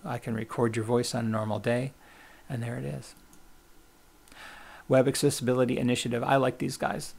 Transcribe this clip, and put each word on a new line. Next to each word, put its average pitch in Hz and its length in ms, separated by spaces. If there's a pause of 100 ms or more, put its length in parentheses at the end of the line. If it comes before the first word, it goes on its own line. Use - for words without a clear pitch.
I 127 140
can 117 160
record 113 420
your 110 80
voice 120 300
on 117 100
a 113 40
normal 107 320
day, 123 340 (560)
and 120 120
there 117 140
it 131 80
is. 139 300 (1700)
Web 131 200
Accessibility 127 720
Initiative. 120 440
I 135 140
like 127 220
these 135 180
guys. - 420